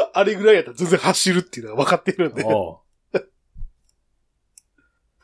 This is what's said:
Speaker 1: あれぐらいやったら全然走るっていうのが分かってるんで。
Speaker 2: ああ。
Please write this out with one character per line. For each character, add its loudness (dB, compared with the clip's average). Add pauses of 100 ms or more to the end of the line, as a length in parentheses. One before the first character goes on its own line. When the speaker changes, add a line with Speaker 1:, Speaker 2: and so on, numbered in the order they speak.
(140)
Speaker 1:
あ 4
れ -2
ぐ -2
ら 6
い 6
や 2
っ -2
た -16
ら -20
全 -2
然 2
走 0
る 0
っ 0
て -18
い -12
う -14
の -12
が 0
分 0
か 2
っ -2
て -2
る -2
ん -12
で。 -4
Speaker 2:
あ -6
あ。 0 (2750)